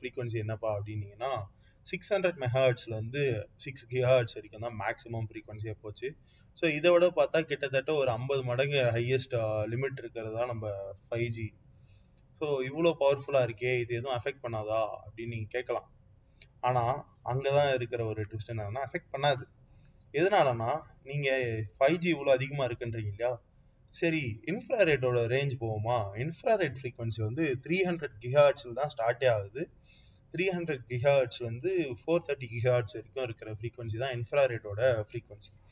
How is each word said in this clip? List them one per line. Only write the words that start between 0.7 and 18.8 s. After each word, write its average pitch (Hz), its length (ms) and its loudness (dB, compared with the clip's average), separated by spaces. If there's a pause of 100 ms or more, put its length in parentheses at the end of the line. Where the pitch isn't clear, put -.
அப்படின்னீங்கன்னா, 107 640 -6 (360)
சிக்ஸ் - 320 -8
ஹண்ட்ரட் 175 340 0
மெகாஹெர்ட்ஸ்ல 123 400 2
இருந்து 113 680 -2
சிக்ஸ் - 340 -14
கிகாஹெர்ட்ஸ் 123 460 2
வரைக்கும் 107 260 -14
தான் 117 200 -8
மேக்ஸிமம் 113 500 -6
ஃப்ரீக்வன்சியா 107 500 -10
போச்சு. 123 360 -10 (360)
So, 170 180 0
இதை 151 200 4
விட 175 160 8
பார்த்தா 160 340 4
கிட்டத்தட்ட 139 520 -2
ஒரு 139 180 2
ஐம்பது 131 340 -2
மடங்கு 131 380 0
ஹையஸ்ட், 120 520 0
ஆ, 107 300 0
லிமிட் 127 340 -4
இருக்கிறது 110 360 -8
தான் 120 120 -2
நம்ம 110 240 -6 (400)
ஃபைவ் 117 160 0
ஜி. 113 280 -6 (840)
So, 143 240 0
இவ்வளோ 156 380 2
பவர்ஃபுல்லா 139 500 4
இருக்கே, 123 300 -2
இது 117 140 -4
எதுவும் 123 240 -4
அஃபெக்ட் 135 240 -6
பண்ணாதா 110 520 -2
அப்படின்னு 113 320 -12
நீங்க 113 220 -6
கேட்கலாம். 123 440 -4 (680)
ஆனா, 123 480 0 (160)
அங்கதான் 135 500 2
இருக்கிற 120 300 -2
ஒரு 107 180 -4
ட்விஸ்ட் 104 280 -8
என்னன்னா, 113 400 -6